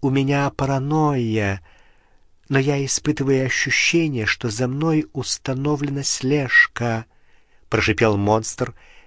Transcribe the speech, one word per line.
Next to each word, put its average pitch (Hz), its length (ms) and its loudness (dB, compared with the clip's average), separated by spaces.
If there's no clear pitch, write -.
у 139 80 0
меня 139 420 2
паранойя, 135 1080 0
но 139 100 2
я 139 260 0
испытываю 135 600 0
ощущение, 131 800 0
что - 240 -2
за 120 180 -2
мной 156 460 0
установлена 139 920 -2
слежка», 123 1000 0
прошипел 110 480 2
монстр, 110 580 0